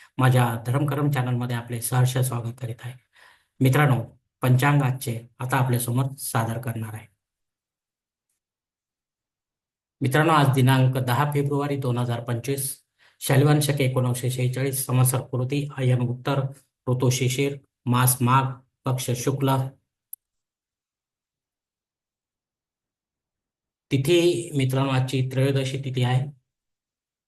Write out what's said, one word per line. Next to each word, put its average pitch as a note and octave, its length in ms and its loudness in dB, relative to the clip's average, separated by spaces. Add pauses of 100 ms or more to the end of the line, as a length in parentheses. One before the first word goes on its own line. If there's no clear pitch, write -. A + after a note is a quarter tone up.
(180)
माझ्या B2 500 2
धर्मकरम C#3+ 440 0
चॅनलमध्ये B2 440 -2
आपले A#2 260 -8
सहर्ष B2+ 360 0
स्वागत A#2+ 440 -4
करीत A#2+ 220 -8
आहे. B2 100 -12 (640)
मित्रांनो, B2+ 440 4 (380)
पंचांग C#3 400 4
आजचे B2 400 -4 (180)
आता C3 180 -2
आपल्यासमोर B2 480 0 (140)
सादर A2+ 380 -4
करणार A2+ 360 -10
आहे. A2 140 -16 (3000)
मित्रांनो, D3+ 320 2
आज C#3 220 4
दिनांक C3 420 4
दहा B2+ 360 0
फेब्रुवारी C#3+ 420 -2
दोन B2+ 220 -2
हजार B2 220 -2
पंचवीस, B2 580 -6 (420)
शालिवान D3 400 4
शके C#3 240 0
एकोणीसशे B2 460 0
शेहेचाळीस, B2+ 560 -4
संवत्सर B2+ 360 2
कृती C3+ 560 -4
अयन B2+ 220 2
उत्तर, B2 420 -2 (480)
ऋतू B2+ 200 0
शिशिर, C#3 480 0 (280)
मास B2 360 2
माघ, B2+ 240 4 (400)
पक्ष C3 260 -2
शुक्ल. C3 460 0 (4000)
तिथी E3+ 680 2
मित्रांनो, C3+ 340 0
आजची C3 420 -2
त्रयोदशी C3+ 440 0
तिथी B2+ 260 -4
आहे. B2+ 280 0 (960)